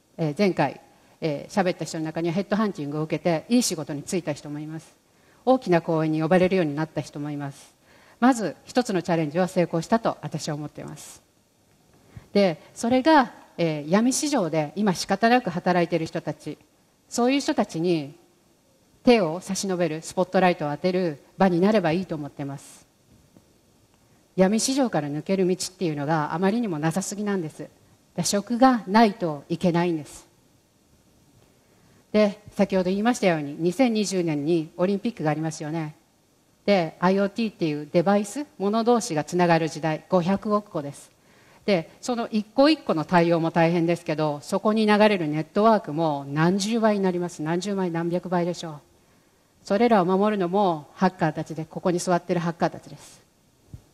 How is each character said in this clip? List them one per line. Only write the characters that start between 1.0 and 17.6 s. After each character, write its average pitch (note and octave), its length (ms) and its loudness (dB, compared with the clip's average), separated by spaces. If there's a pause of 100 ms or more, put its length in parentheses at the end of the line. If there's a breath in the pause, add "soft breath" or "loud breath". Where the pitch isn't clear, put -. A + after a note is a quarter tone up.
え D3 280 -6
ー、 - 40 -20
喋 F#3 200 0
っ - 40 -8
た D#3+ 80 -6
人 D#3+ 140 -8
の D#3 60 -4
中 D#3+ 160 -6
に E3+ 80 -2
は D#3+ 40 -4
ヘ G3 80 -2
ッ F#3 80 -6
ド G#3 60 0
ハ A3 100 0
ン G3 80 -4
テ - 80 -10
ィ C#3+ 60 -6
ン - 20 -6
グ D3+ 100 -6
を D#3 40 -2
受 D#3 160 -4
け - 40 -12
て E3 260 0
い A#3+ 100 4
い A#3 40 2
仕 - 120 -4
事 D#3 180 -8
に C#3+ 100 -8
就 - 140 -6
い E3 60 -4
た D#3 100 -4
人 D3 160 -12
も D3 100 -10
い D3+ 60 -10
ま D#3+ 140 -10
す。 - 160 -20 (500 soft breath)
大 B3+ 140 4
き - 100 -6
な E3+ 120 4
公 D#3+ 220 0
演 D#3+ 80 0
に D#3 100 0
呼 D#3+ 60 0
ば F#3 100 6
れ F3+ 120 4
る F#3+ 60 0
よ F#3 80 2
う - 20 0
に C#3+ 100 -4
な D#3 80 -4
っ E3 40 -4
た - 140 -6
人 - 180 -14
も D3 100 -8
い D3 80 -8
ま C#3+ 140 -8
す。 - 240 -20 (440 soft breath)
ま B3+ 140 4
ず G3+ 220 -4 (100)
一 - 180 -2
つ A3 100 -4
の F3 80 0
チ F#3 100 -4
ャ E3 60 2
レ E3 80 0
ン C#3+ 60 -6
ジ D#3 80 -4
は F#3 80 2
成 F3 160 0
功 E3 180 -2
し - 60 -12
た A3+ 120 2
と F#3 220 -2
私 D3+ 280 -8
は D3+ 60 -4
思 D3 100 -10
っ D3 40 -12
て - 120 -16
い - 40 -12
ま D3 120 -14
す。 - 240 -20 (1120 loud breath)
で、 F#3+ 280 2 (120 loud breath)
そ - 160 -4
れ B3+ 120 4
が、 D4+ 300 4 (260)
え D#3+ 240 -2
ー、 D3 80 -10
闇 A3 220 4
市 D4 180 -2
場 A3+ 200 0
で D3+ 260 -2
今 G3 200 0
仕 - 120 -8
方 G#3+ 220 2
な B3 120 4
く F#3 80 -6
働 F3 340 0
い E3 40 0
て F3 80 -2
い E3 40 0
る D#3+ 60 -2
人 E3 160 -8
た D3+ 120 -8
ち、 - 240 -12 (500)
そ - 180 -2
う B3+ 60 2
い C#4 60 2
う - 20 0
人 C#4+ 140 -2
た - 120 0